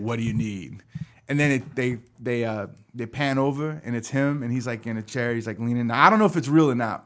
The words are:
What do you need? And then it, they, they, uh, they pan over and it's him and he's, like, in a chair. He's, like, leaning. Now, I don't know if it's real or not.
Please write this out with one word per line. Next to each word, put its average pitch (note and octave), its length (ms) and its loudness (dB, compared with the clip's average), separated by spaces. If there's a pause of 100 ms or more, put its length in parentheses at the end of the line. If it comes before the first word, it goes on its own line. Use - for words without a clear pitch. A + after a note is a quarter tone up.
What A#2 160 -2
do A2+ 60 -2
you A2+ 100 -2
need? G#2 500 -6 (460)
And C#3+ 100 0
then D3 120 4
it, C3 240 -2
they, B2 240 -2 (200)
they, A#2+ 240 -2
uh, G#2+ 240 -4 (260)
they A#2+ 120 -6
pan C3+ 320 -2
over C#3+ 480 -2
and A#2+ 100 -4
it's A2+ 140 -6
him C#3 340 0
and A#2+ 80 -4
he's, B2 160 -2
like, A#2 180 -6
in A2+ 120 -4
a A2 40 -4
chair. A#2+ 320 -4
He's, A2+ 140 -4
like, A2 120 -8
leaning. A#2+ 280 -2
Now, A#2 180 6
I F3 40 10
don't G#3+ 100 6
know G#3+ 60 6
if F#3+ 100 2
it's C3+ 140 -2
real D3+ 200 6
or B2+ 60 2
not. A2+ 300 -4